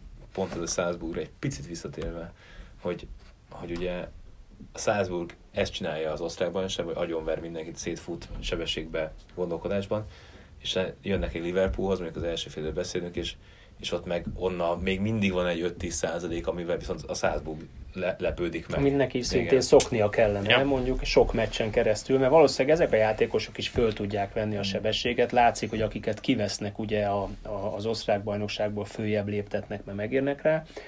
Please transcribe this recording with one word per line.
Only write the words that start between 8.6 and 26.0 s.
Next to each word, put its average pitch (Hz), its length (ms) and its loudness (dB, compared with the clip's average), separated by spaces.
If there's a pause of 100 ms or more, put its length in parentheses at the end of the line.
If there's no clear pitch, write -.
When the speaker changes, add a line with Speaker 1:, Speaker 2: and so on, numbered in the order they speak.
Speaker 1:
gondolkodásban, 98 720 -2 (560)
és - 180 -2 (220)
jönnek 95 340 -2
egy 82 80 -4
Liverpoolhoz, 92 560 0
mondjuk 80 240 -6
az 85 60 -2
első 80 200 -6
fél 78 140 -8
időben 78 200 -2
beszélünk, 87 320 -4
és, 85 200 -4 (440)
és - 120 -6
ott 87 140 -4
meg 87 200 -2 (100)
onnan 87 440 0
még 95 200 0
mindig 104 340 2
van 90 140 2
egy 85 140 0
öt-tíz 87 340 -2
százalék, 85 520 -2
amivel 87 300 -2
viszont 85 300 -6
a 90 60 -4
Salzburg 78 460 -2 (340)
le-, 92 260 -2
lepődik 85 480 -2
meg. - 120 -2
Speaker 2:
Amit 139 180 4
neki 127 240 2
szintén 120 260 0
Speaker 1:
Igen. 131 140 6
Speaker 2:
szoknia 120 480 6
kellene, 104 400 4
Speaker 3:
Ja. 123 160 8
Speaker 2:
mondjuk 131 380 0
sok - 300 6
meccsen 113 380 0
keresztül, 113 480 2
mert 131 120 4
valószínűleg 147 480 8
ezek 160 120 4
a - 40 4
játékosok 110 600 2
is 107 120 -4
föl 113 240 2
tudják 101 400 -2
venni 107 220 0
a 104 40 -2
Speaker 1:
Hmm. 98 100 -2
Speaker 2:
sebességet. 110 640 0
Látszik, 117 380 4
hogy 110 120 -2
akiket 107 380 -2